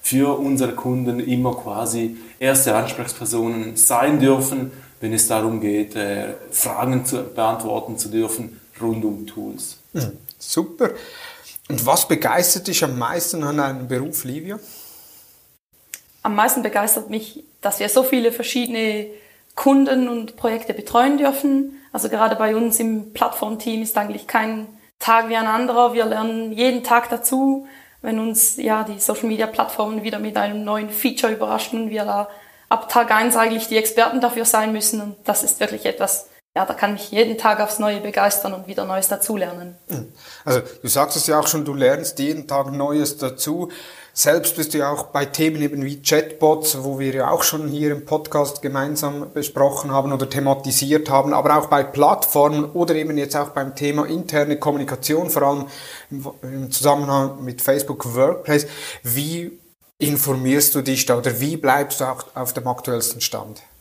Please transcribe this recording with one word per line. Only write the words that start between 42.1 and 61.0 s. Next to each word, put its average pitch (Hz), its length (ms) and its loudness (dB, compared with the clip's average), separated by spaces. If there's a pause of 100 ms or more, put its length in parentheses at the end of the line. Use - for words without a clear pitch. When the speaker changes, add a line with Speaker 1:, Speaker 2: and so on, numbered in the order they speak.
Speaker 2:
jeden 147 300 -4
Tag 139 240 -2
Neues 143 440 0
dazu. 151 520 -4 (440)
Selbst - 440 2
bist 156 180 -4
du 156 40 0
ja 143 120 0
auch 147 160 -4
bei 143 180 0
Themen 156 360 0
eben 143 240 -2
wie 143 160 -8
Chatbots, 151 840 2
wo 135 160 -4
wir 135 140 -2
ja 131 180 0
auch 170 120 2
schon 151 260 0
hier 147 240 0
im 143 140 -8
Podcast 147 560 -2
gemeinsam 143 720 -4
besprochen 143 600 0
haben 135 200 2
oder 131 180 -2
thematisiert 139 800 0
haben, 139 240 4
aber 147 240 4
auch 143 80 0
bei 143 180 4
Plattformen 147 800 4
oder 165 300 0
eben 156 240 -2
jetzt 143 180 -4
auch 143 140 -2
beim 135 240 -4
Thema 147 320 0
interne 151 500 0
Kommunikation, 147 720 -2
vor 143 120 2
allem 143 240 2 (440)
im, 139 160 -10 (160)
im 131 280 -8
Zusammenhang 139 720 2
mit 123 160 -8
Facebook 135 540 0
Workplace. 147 520 2 (360)
Wie 147 560 -4 (400)
informierst 143 800 2
du 139 60 0
dich 131 240 0